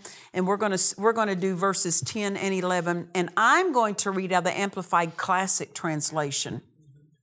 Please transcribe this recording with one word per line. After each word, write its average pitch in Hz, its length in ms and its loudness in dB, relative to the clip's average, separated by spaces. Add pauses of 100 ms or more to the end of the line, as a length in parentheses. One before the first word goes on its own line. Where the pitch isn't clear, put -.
(320)
and 185 140 0
we're 202 100 2
gonna, 196 220 0 (180)
we're 220 160 4
gonna 208 240 0
do 190 180 0
verses 180 460 0
ten 202 380 -4
and 190 160 -2
eleven. 175 600 0
And 180 220 0
I'm 302 360 4
going 226 240 2
to - 140 -2
read 190 220 -2
out 180 120 2
the 180 140 0
Amplified 175 580 -2
Classic 185 580 -2
Translation. 151 880 -4 (600)